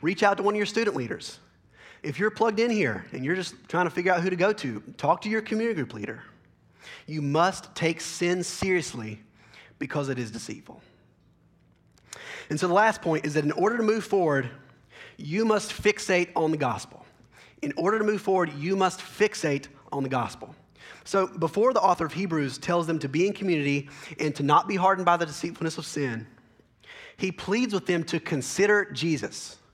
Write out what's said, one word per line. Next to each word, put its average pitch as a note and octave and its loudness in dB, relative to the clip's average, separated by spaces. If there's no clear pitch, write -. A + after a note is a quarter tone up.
reach F3+ 0
out G3+ 4
to G3 -4
one G3+ 4
of G#3+ 0
your G#3 2
student G#3 0
leaders. - -6
If C#3+ -6
you're G#3 0
plugged A3 0
in A#3+ 2
here B2 0
and B2+ -6
you're D#3+ 0
just F#3 -6
trying F3 2
to D#3+ 0
figure F#3 2
out E3+ 4
who F#3 0
to F#3 0
go F#3 4
to, B2+ -4
talk D#3+ 2
to G#3 -6
your G#3+ 0
community A3 -2
group C3+ -4
leader. A2 -10
You D3+ -6
must D#3 0
take E3 0
sin F3 -2
seriously C3+ -4
because C#3 -4
it B2+ -2
is A2+ -4
deceitful. - -12
And D3+ -2
so F#3 2
the F3 2
last G#3+ 4
point D#3+ 0
is D3 -2
that D3+ 2
in D3 2
order G#3 2
to A3+ 0
move G#3+ 2
forward, D3 2
you F3+ -2
must G#3+ 2
fixate F#3 2
on D#3+ 2
the D#3+ 0
gospel. B2 -4
In D4 -4
order G#3 2
to G#3+ 2
move G#3+ 2
forward, F#3 2
you D#3 -2
must F#3+ 2
fixate D3+ 0
on C#3 -2
the C3 -4
gospel. A#2 -4
So F#3+ 2
before G3 2
the A3 4
author F3 4
of D3 -6
Hebrews D#3+ -2
tells F3 0
them D#3+ 0
to C#3+ -6
be D#3+ 2
in G3+ 0
community C#3+ 0
and D3 -2
to C#3+ -4
not D3+ 6
be G#3 -2
hardened F#3 4
by F3 6
the E3 0
deceitfulness E3 -6
of D#3 -10
sin, A#2+ -6
he F#3+ -2
pleads G#3+ 0
with F#3 0
them E3+ 2
to E3+ -2
consider G3 2
Jesus. C#3 -4